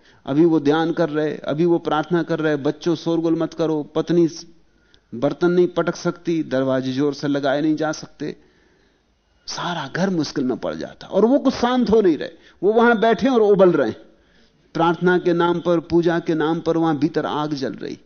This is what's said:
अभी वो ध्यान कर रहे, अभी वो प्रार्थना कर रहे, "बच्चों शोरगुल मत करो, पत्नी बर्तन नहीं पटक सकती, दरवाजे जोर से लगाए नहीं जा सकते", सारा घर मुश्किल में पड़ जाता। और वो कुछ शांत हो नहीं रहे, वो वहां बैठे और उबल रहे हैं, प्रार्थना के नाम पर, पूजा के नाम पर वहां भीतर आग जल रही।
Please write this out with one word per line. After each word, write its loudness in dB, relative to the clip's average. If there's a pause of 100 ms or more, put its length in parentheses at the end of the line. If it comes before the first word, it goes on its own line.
(260)
अभी 4
वो 4
ध्यान 2
कर 0
रहे, -2
अभी -2
वो 2
प्रार्थना -2
कर -2
रहे, 0
"बच्चों -2
शोरगुल 0
मत -4
करो, -2
पत्नी 0 (840)
बर्तन 0
नहीं 4
पटक -4
सकती, -4
दरवाजे -2
जोर -2
से -6
लगाए -2
नहीं 0
जा -4
सकते", -12 (1120)
सारा -8
घर -2
मुश्किल -2
में -2
पड़ -6
जाता। -12
और 2
वो 4
कुछ 0
शांत 0
हो 4
नहीं 2
रहे, -8 (320)
वो 4
वहां 4
बैठे 2
और 4
उबल 4
रहे 0
हैं, -6 (800)
प्रार्थना 2
के 0
नाम 0
पर, 0
पूजा 0
के -2
नाम 0
पर -2
वहां 0
भीतर -2
आग -4
जल -6
रही। -12